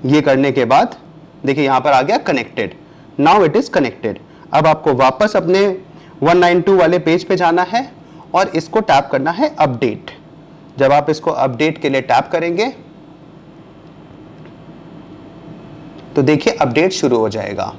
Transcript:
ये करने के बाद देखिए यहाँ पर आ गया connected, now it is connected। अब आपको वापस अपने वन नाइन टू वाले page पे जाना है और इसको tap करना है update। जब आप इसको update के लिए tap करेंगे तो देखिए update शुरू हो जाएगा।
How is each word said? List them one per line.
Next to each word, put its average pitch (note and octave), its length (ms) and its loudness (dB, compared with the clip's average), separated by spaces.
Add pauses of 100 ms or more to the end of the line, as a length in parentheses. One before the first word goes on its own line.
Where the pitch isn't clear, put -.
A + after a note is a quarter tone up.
ये D3 140 4
करने C3+ 320 2
के B2+ 120 0
बाद D3 320 2 (500)
देखिए C#3 180 0
यहाँ C3 160 2
पर B2 120 0
आ C3 100 4
गया G3+ 220 0
connected, A#2 440 -4 (520)
now E3 200 4
it D#3+ 160 2
is C4+ 180 0
connected। A2+ 440 -2 (340)
अब D#3 140 2
आपको D#3 280 2
वापस C3+ 420 2
अपने F#3 300 2 (560)
वन E3+ 160 4
नाइन F3 240 4
टू G3 140 4
वाले F3 220 4
page E3 260 0
पे F#3+ 120 -2
जाना E3+ 260 2
है A#3 280 -4 (440)
और F#3+ 220 2
इसको F3 240 -2
tap D3 320 2
करना C#3 180 -2
है G3 280 -2
update। B2+ 520 -2 (680)
जब C3+ 140 4
आप C#3+ 180 2
इसको D#3 200 -2
update C3+ 480 -2
के D3 100 -4
लिए C3+ 120 0
tap A#2+ 320 0
करेंगे E3+ 400 -4 (3500)
तो C#3+ 60 2
देखिए D3 300 0
update D3+ 400 0
शुरू B2 260 0
हो A2 100 0
जाएगा। G2+ 500 -8